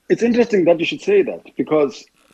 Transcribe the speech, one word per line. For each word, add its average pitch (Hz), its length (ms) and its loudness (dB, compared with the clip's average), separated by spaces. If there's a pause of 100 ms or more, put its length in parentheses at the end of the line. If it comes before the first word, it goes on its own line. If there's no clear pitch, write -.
It's 170 120 0
interesting 226 440 2
that 170 120 4
you 165 80 -4
should 151 160 -8
say 196 220 2
that, - 340 -10
because 147 480 -2 (280)